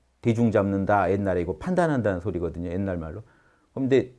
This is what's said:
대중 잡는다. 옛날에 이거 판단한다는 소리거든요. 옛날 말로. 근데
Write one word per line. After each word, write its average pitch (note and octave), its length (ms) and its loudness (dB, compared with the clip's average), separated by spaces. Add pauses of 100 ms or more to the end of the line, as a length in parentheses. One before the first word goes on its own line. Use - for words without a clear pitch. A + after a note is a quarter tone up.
(220)
대중 A#2 300 2
잡는다. G2 600 2
옛날에 G2 300 0
이거 F2 160 -4
판단한다는 C#3+ 640 0
소리거든요. E2+ 480 -4
옛날 F#2 280 -4
말로. D#2+ 260 -10 (500)
근데 C3 460 2